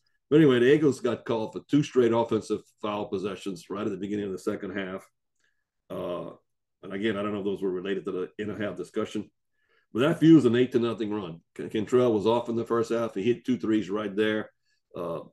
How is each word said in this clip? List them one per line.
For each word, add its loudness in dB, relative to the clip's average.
But 6
anyway, 6
the 6
Eagles 4
got -4
called -4
for -10
two 0
straight 2
offensive 0
foul -4
possessions -8
right -6
at -4
the -6
beginning -6
of -6
the -8
second -6
half. -8
Uh, -8
and -12
again, -2
I -2
don't -4
know -4
if -6
those -4
were -2
related -6
to -6
the -6
in -6
a -8
half -6
discussion, -8
but -2
that 2
fuels 10
an 4
eight 2
to 2
nothing -2
run. -8
K-, -10
Kentrell 2
was 0
off 2
in -4
the -4
first -2
half. -2
He -4
hit 0
two 0
threes 0
right -6
there. 0
Uh, -6